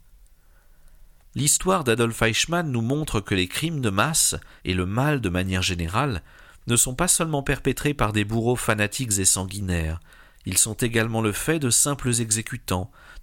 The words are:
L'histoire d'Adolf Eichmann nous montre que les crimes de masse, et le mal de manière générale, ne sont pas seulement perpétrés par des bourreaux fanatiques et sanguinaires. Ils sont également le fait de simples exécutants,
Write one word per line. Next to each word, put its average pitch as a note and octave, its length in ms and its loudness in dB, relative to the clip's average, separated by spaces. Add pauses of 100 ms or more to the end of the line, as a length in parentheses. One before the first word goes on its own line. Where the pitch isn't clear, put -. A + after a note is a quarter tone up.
(1300)
L'histoire F3 500 0
d'Adolf A#2 380 2
Eichmann D#3 500 2
nous A#2 100 0
montre C#3 380 0
que G#2 140 -2
les F#2 140 2
crimes D#3 340 -4
de A#2 80 0
masse, A2+ 460 2 (300)
et F#2 80 0
le F#2 120 0
mal C3 360 0
de - 80 0
manière F#2 320 0
générale, F#2 640 -2 (440)
ne A#2+ 80 2
sont B2+ 180 2
pas E3 140 0
seulement D#3 340 0
perpétrés C#3 520 0
par G#2+ 200 0
des G#2 120 2
bourreaux A#2 320 0
fanatiques G#2 600 0
et F#2+ 80 0
sanguinaires. F#2 760 0 (460)
Ils G2 120 -4
sont A2 160 2
également A2+ 480 0
le G#2+ 100 2
fait D#3 260 -2
de C#3 120 0
simples B2 500 0
exécutants, A2 720 -4 (320)